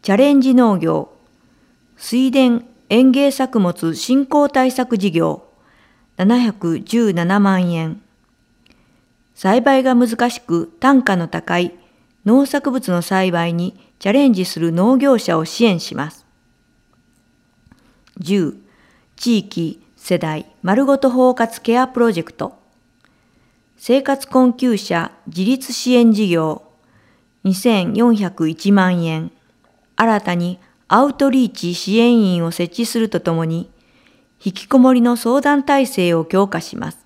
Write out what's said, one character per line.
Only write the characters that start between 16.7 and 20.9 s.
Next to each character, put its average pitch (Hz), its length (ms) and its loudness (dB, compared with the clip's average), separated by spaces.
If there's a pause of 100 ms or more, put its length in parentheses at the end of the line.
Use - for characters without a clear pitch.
十、 180 380 -2 (600)
地 233 220 0
域、 170 420 -8 (160)
世 - 220 -4
代、 156 280 -6 (160)
丸 226 240 2
ご 277 120 2